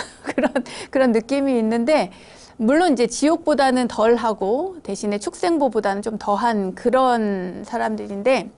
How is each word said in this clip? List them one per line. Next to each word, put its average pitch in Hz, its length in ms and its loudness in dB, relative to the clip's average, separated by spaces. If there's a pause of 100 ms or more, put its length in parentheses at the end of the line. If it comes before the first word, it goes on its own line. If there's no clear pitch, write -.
(120)
<laughs> - 120 -20
그런, - 280 -2 (380)
그런 262 220 2
느낌이 269 460 0
있는데, 233 520 0 (460)
물론 294 360 4
이제 233 140 2
지옥보다는 269 840 2
덜하고 233 920 0
대신에 208 360 -4
축생보보다는 226 840 -2
좀 220 160 -6
더한 202 580 0
그런 214 880 0
사람들인데 220 920 -2